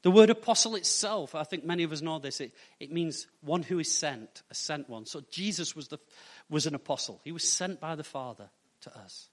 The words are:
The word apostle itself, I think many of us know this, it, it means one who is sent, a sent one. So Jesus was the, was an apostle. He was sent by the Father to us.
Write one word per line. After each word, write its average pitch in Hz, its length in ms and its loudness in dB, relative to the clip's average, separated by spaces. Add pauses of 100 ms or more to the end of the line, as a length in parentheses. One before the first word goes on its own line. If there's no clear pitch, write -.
The 180 100 6
word 220 200 12
apostle 226 440 2
itself, 196 600 -2
I 151 100 -4
think 165 180 -8
many 170 220 0
of 156 80 -4
us 147 80 -6
know 160 180 -4
this, 139 220 -8
it, 127 140 -10 (260)
it 139 100 -12
means 165 380 -4 (140)
one 156 200 -2
who 170 160 -2
is 156 140 -2
sent, 131 580 -6
a - 40 -20
sent 147 340 -6
one. 113 160 -12
So 143 260 -12
Jesus 170 460 -4
was 147 120 -14
the, 147 100 -12 (500)
was 151 180 0
an 147 80 -2
apostle. - 480 -6
He 151 80 -12
was 170 180 -2
sent 185 300 -2
by 160 160 -8
the 151 80 -10
Father 120 460 -10 (320)
to - 180 -20
us. - 340 -20